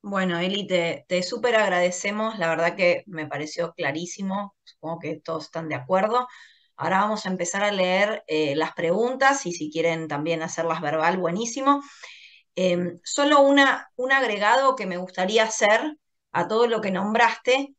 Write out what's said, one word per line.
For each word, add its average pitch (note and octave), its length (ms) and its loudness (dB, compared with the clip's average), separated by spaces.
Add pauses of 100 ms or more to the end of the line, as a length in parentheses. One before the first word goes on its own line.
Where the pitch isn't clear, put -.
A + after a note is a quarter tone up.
Bueno, F#3+ 380 -2
Eli, F#3 280 -4
te, E3+ 400 -2
te F3+ 160 -2
súper A#3 320 -2
agradecemos, G3+ 800 0
la E3 120 -2
verdad E3+ 260 0
que F3+ 320 2
me D#3+ 200 -8
pareció D3+ 480 -6
clarísimo, F3+ 920 -6
supongo D#3+ 340 -10
que D#3 220 -10
todos D#3+ 240 -8
están E3 240 -10
de C#3+ 60 -4
acuerdo. G3+ 520 0 (480)
Ahora F#3 240 0
vamos G#3 260 -2
a F#3 40 -4
empezar F#3 340 -2
a G#3 80 2
leer, G3 560 0
eh, D#3 300 0
las D#3 160 -2
preguntas B3 720 2
y F3 80 -4
si D#3 180 -8
quieren E3 380 -2
también D#3 340 -2
hacerlas E3 380 -4
verbal, D#3+ 360 0
buenísimo. A#3 640 0 (760)
Em, F3 500 0
solo C#4+ 360 4
una, C#4 540 4
un B3+ 160 -2
agregado B3+ 640 2
que G#3+ 100 -6
me F3+ 120 -4
gustaría F#3 460 0
hacer A3+ 520 2 (380)
a F3 160 0
todo A#3 180 2
lo A3 140 0
que F#3+ 100 -4
nombraste A3+ 880 0